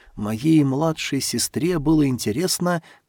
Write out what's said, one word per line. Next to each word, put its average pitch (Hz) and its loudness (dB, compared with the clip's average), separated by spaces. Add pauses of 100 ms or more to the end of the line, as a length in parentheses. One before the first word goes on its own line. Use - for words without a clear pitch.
(160)
Моей 120 2
младшей 143 -2
сестре 151 -2
было 151 2
интересно, 165 -2 (260)